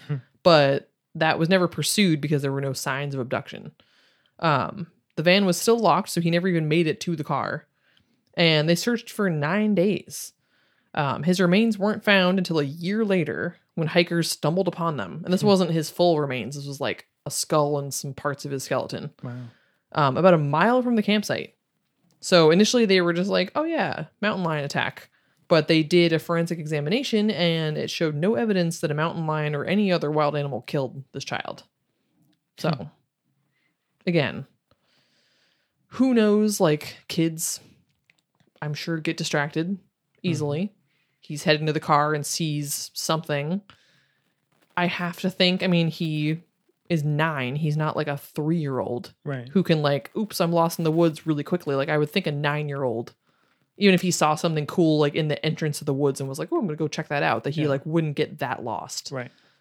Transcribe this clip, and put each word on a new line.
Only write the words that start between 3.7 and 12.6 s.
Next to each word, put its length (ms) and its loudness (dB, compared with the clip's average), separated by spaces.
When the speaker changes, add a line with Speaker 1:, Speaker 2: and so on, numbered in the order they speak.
Speaker 2:
Um, 480 -2
the 80 -4
van 240 4
was 100 2
still 220 2
locked, 300 2
so 120 -2
he 100 0
never 180 2
even 200 0
made 200 2
it 140 -4
to 120 -4
the 80 -4
car. 440 -4
And 340 4
they 60 4
searched 360 -2
for 200 -2
nine 460 0
days. 560 -2
Um, 300 -2
his 180 0
remains 380 2
weren't 260 -2
found 340 4
until 200 -2
a 60 2